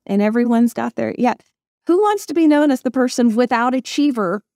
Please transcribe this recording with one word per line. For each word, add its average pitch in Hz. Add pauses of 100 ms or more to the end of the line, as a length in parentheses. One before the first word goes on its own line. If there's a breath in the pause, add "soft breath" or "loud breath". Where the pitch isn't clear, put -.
and 202
everyone's 233
got 233
their, 226
yeah. 240 (520)
Who 349
wants 415
to 302
be 330
known 294
as 254
the 254
person 240
without 247
achiever 240 (140)